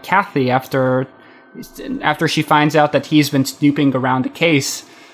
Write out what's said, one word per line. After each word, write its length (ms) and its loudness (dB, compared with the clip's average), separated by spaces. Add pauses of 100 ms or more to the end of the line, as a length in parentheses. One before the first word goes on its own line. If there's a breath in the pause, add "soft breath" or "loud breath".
Kathy 480 -2
after, 560 -2 (960 soft breath)
after 260 0
she 140 -2
finds 340 2
out 160 2
that 140 0
he's 240 2
been 160 0
snooping 500 0
around 280 -2
the 60 -6
case. 540 -2 (280 soft breath)